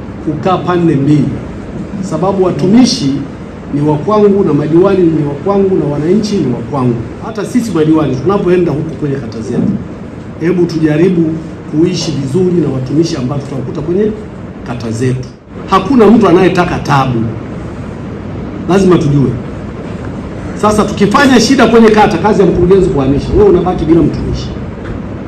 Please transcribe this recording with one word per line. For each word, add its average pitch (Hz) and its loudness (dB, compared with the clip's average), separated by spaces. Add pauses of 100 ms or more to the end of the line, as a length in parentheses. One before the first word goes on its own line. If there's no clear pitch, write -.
(260)
kukaa 185 -2
pande 175 2
mbili, 139 2 (720)
sababu 185 0
watumishi 180 2 (600)
ni 143 0
wa 151 2
kwangu 202 4
na 156 0
madiwani 170 4
ni 151 2
wa 143 -4
kwangu 190 0
na 151 0
wananchi 180 0
ni 135 0
wa 117 -6
kwangu. 123 -2 (300)
Hata 214 -8
sisi 214 -2
madiwani 156 2
tunapoenda 175 0
huku 151 -4
kwenye 139 -4
kata 113 -8
zetu, 135 -2 (680)
hebu 175 0
tujaribu 156 2 (500)
kuishi 170 0
vizuri 139 -2 (140)
na - -2
watumishi 139 -2
ambao 131 -4
tutawakuta 131 -8
kwenye 196 0 (560)
kata 117 -6
zetu. 127 -4 (420)
Hakuna 196 4
mtu 196 6
anayetaka 175 2
tabu, 127 0 (1500)
lazima 185 4
tujue. 143 2 (1300)
Sasa 208 2
tukifanya 262 4
shida 254 4
kwenye 226 8
kata, 214 4
kazi - 2
ya 180 4
mkurugenzi 180 4
kuhamisha, 135 0 (100)
wewe 202 6
unabaki 175 2
bila 160 4
mtumishi. - -2 (800)